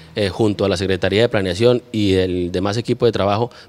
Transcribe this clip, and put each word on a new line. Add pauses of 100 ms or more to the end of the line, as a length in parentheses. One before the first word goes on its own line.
(140)
eh,
junto
a
la
Secretaría
de
Planeación (100)
y
el
demás
equipo
de
trabajo, (180)